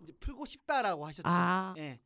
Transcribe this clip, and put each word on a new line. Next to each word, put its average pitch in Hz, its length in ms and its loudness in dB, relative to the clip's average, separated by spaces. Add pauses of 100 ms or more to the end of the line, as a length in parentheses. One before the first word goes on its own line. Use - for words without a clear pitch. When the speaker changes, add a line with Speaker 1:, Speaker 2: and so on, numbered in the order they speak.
Speaker 1:
이제 165 180 -18
풀고 277 260 -6
싶다라고 202 640 0
하셨죠. 156 180 -10
Speaker 2:
아. 180 540 4
Speaker 1:
예, 143 280 -8